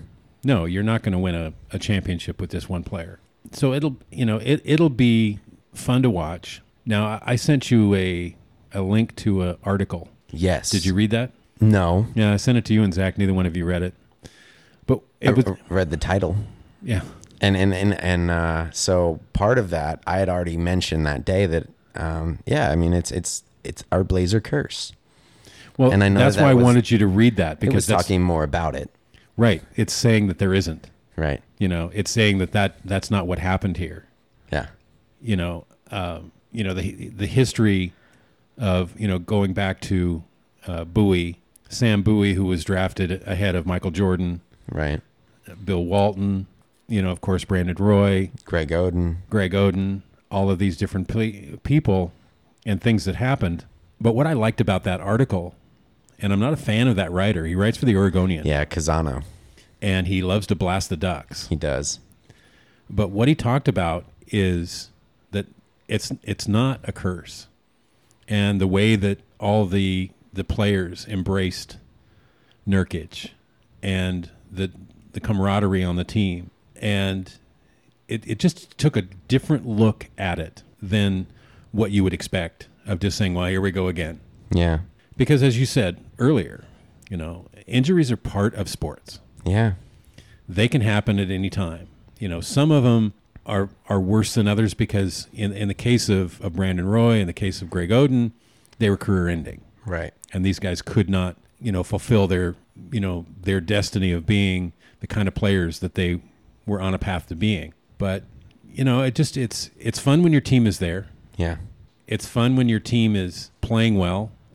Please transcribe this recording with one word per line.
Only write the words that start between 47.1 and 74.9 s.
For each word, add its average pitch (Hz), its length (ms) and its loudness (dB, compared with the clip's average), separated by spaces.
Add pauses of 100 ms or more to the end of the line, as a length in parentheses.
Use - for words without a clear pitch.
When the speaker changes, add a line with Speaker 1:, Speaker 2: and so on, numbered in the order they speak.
Speaker 1:
course, 92 220 0
Brandon 90 360 0
Roy. 98 500 4 (160)
Speaker 2:
Greg 80 240 -2
Oden. 87 480 0 (140)
Speaker 1:
Greg 95 220 0
Oden, 98 500 0 (260)
all 98 220 0
of 87 80 0
these 92 180 0
different 98 300 -4
ple-, 104 560 -6
people 98 500 2 (540)
and 98 120 -2
things 110 260 2
that 92 100 -2
happened. 95 500 -2 (340)
But 113 140 2
what 139 140 2
I 160 60 0
liked 113 280 0
about 95 220 0
that 90 180 -2
article, 98 540 -2 (640)
and 101 120 0
I'm 98 80 2
not 131 140 2
a - 40 -2
fan 113 300 2
of 113 100 4
that 87 140 -2
writer. 92 340 0
He 87 100 -2
writes 101 240 2
for 143 60 0
the 104 120 4
Oregonian. 92 480 2
Speaker 2:
Yeah, 73 180 2
Cazano. 78 600 -2 (580)
Speaker 1:
And 95 260 0
he 92 140 0
loves 92 260 0
to 104 80 0
blast 92 340 -2
the 87 80 -4
Ducks. 87 500 -6
Speaker 2:
He 85 80 -4
does. 73 440 -4 (880)
Speaker 1:
But 101 200 0
what 107 180 2
he 156 60 4
talked 131 340 0
about 87 380 -2 (220)
is 90 640 -2 (400)
that 101 160 -4 (400)
it's, - 240 -4 (100)
it's - 260 -8
not 123 360 0
a - 80 -10
curse. - 560 -8 (800)
And 101 340 0
the 95 60 2
way 104 280 4
that 101 240 0 (200)
all 104 260 2
the, 92 460 0 (200)
the 92 120 -6
players 95 640 -2
embraced 95 720 -4 (880)
Nurkic 90 640 -2 (520)
and 92 480 -4 (220)
the, 92 180 -6 (440)